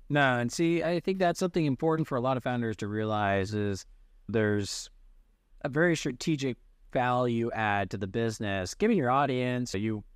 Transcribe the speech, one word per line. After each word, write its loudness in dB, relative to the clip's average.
No, 4
and 0
see, 0
I 0
think -2
that's 2
something 0
important 0
for -2
a 0
lot 0
of -4
founders -2
to -6
realize 0
is -2
there's 0
a -4
very 2
strategic -2
value 2
add 0
to -8
the -4
business, -2
given 2
your 2
audience. 0
So -4
you -2